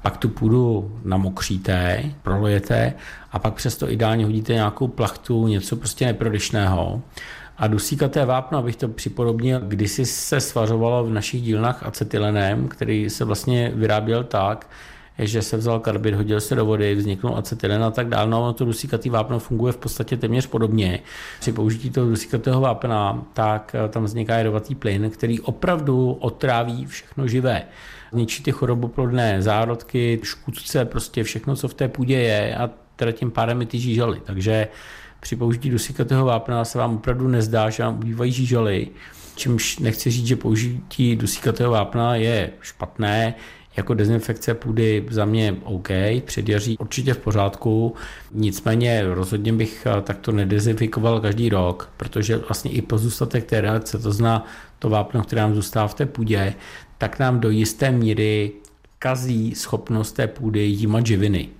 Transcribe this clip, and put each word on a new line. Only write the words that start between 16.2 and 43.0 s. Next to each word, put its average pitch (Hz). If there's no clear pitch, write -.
se -
do 110
vody, 104
vzniknul 101
acetylen 107
a 113
tak 120
dále. 110
No, 113
ono 120
to 123
dusíkatý 117
vápno 113
funguje 120
v -
podstatě -
téměř 120
podobně. 107
Při 120
použití 113
toho 123
dusíkatého 127
vápna, 117
tak, 107
eh, 110
tam 113
vzniká 113
jedovatý 110
plyn, 104
který 117
opravdu 131
otráví 120
všechno -
živé. 120
Zničí 117
ty 139
choroboplodné 120
zárodky, 117
škůdce, -
prostě -
všechno, 123
co 135
v -
té 135
půdě 131
je 110
a 117
teda 117
tím 117
pádem 120
i 117
ty 120
žížaly. 117
Takže 107
při -
použití 120
dusíkatého 131
vápna 117
se 123
vám 120
opravdu 127
nezdá, 110
že 113
vám 117
ubývají 113
žížaly. 120
Čímž -
nechci 120
říct, 117
že 127
použití 120
dusíkatého 117
vápna 117
je 110
špatné, 113